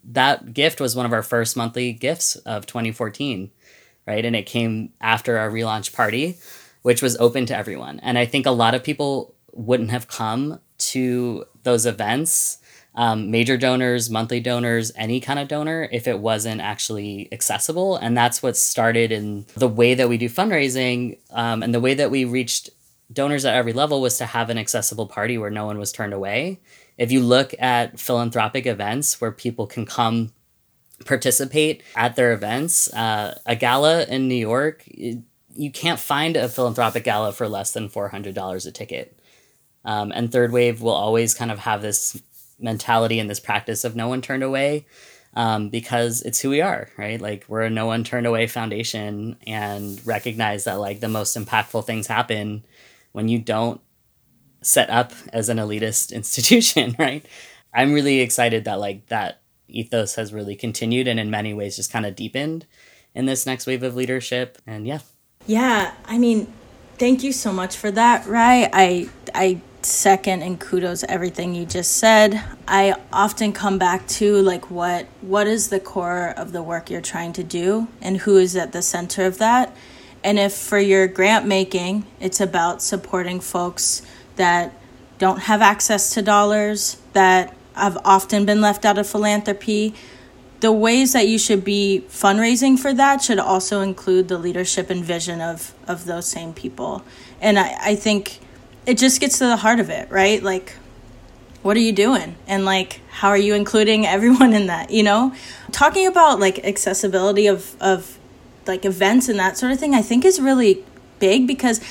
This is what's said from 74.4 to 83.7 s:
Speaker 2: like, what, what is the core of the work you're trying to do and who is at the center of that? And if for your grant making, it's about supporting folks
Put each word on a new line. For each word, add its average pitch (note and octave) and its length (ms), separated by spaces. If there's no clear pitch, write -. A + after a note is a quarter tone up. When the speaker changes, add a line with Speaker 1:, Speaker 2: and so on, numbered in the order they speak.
Speaker 2:
like, F3+ 280
what, F3 360
what G3+ 260
is A3 220
the G3 100
core F3 580
of E3 140
the E3+ 100
work E3 280
you're E3+ 120
trying E3+ 320
to F3+ 100
do F#3 440
and F#3+ 160
who G3 200
is F#3 180
at F3 180
the F3 80
center F3 440
of F#3+ 120
that? A#3+ 380
And G3+ 160
if G3 120
for - 280
your F#3+ 280
grant G3 380
making, F#3+ 600
it's F#3 220
about F3 400
supporting F3+ 580
folks - 640